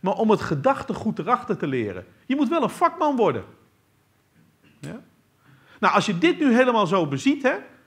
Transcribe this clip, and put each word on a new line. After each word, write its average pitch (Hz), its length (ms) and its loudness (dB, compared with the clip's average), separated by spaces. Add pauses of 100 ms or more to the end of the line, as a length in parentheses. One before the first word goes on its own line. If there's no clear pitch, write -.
maar 190 140 -2
om 220 160 0
het 202 100 4
gedachtegoed 208 760 -2
erachter 214 380 -2
te 180 100 -6
leren. 107 400 -4 (200)
Je 262 100 -2
moet 285 120 0
wel 320 140 0
een 214 80 0
vakman 330 460 0
worden." 143 280 0 (1300)
Ja? 170 220 -14 (800)
Nou, 185 140 2
als 202 120 4
je 185 120 -2
dit 330 200 0
nu 269 160 2
helemaal 233 320 4
zo 170 200 2
beziet, 269 360 -2
hè, 269 120 2 (320)